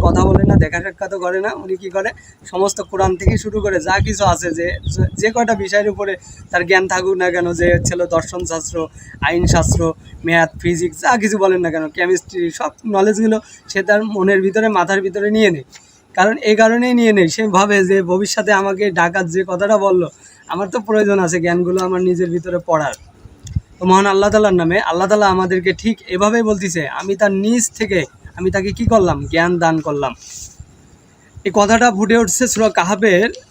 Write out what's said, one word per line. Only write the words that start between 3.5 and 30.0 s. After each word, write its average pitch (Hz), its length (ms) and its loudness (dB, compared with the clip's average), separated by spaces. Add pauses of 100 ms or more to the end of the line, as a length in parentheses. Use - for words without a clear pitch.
করে 190 200 -2
যা 185 240 -2
কিছু 202 200 -2
আছে, 175 260 0
যে, 170 280 -4 (400)
যে 214 120 0
কয়টা 233 240 0
বিষয়ের 202 340 -2
উপরে 196 280 -4 (340)
তার 175 160 -2
জ্ঞান 185 220 2
থাকুক 185 280 -2
না 180 140 0
কেন, 175 220 -2
যে 175 320 2
ছিল 175 220 -2
দর্শনশাস্ত্র, 165 840 -6 (320)
আইনশাস্ত্র, 165 760 2 (300)
ম্যাথ, 165 340 2
ফিজিক্স, 170 420 -4
যা 247 160 2
কিছু 208 220 -2
বলেন 185 220 2
না 170 100 -2
কেন, 156 180 -4
কেমিস্ট্রি, 175 640 -2
সব - 200 -8 (160)
নলেজগুলো 214 540 2 (280)
সে 196 140 -4
তার 208 220 2
মনের 196 380 0
ভিতরে, 214 260 0
মাথার 196 320 0
ভিতরে 196 300 -4
নিয়ে 214 200 4
নেয়। 143 140 -4 (500)
কারণ 208 240 2
এই 214 180 2
কারণেই 233 380 4
নিয়ে 233 180 4
নেয়, 185 160 4
সে 220 200 -2
ভাবে 196 360 2
যে 190 180 2
ভবিষ্যতে 190 500 -2
আমাকে 196 380 0
ডাকাত 175 360 0
যে 180 200 -2
কথাটা 202 320 0
বললো, 185 300 2 (400)
আমার 190 200 -6
তো 240 120 -6
প্রয়োজন 202 380 0
আছে 175 220 0
জ্ঞানগুলো 180 440 0
আমার 185 180 -2
নিজের 180 280 0
ভিতরে 175 360 -4
পড়ার। 151 260 0 (840)
তো 180 80 -6
মহান 190 200 6
আল্লাহ 202 240 2
তাআলার 208 240 4
নামে, 175 260 2
আল্লাহ 185 280 -2
তাআলা 208 200 4
আমাদেরকে 185 440 0
ঠিক 214 260 -4 (100)
এভাবেই 208 340 2
বলতেছে, 180 460 -2
আমি 175 280 -6
তার 202 160 2
নিজ 214 380 0
থেকে 196 340 -2 (320)
আমি 185 140 -2
তাকে 196 220 -2
কি 233 140 -6
করলাম? 170 400 2
জ্ঞান 170 320 0
দান 160 220 0
করলাম। 143 320 -4 (1300)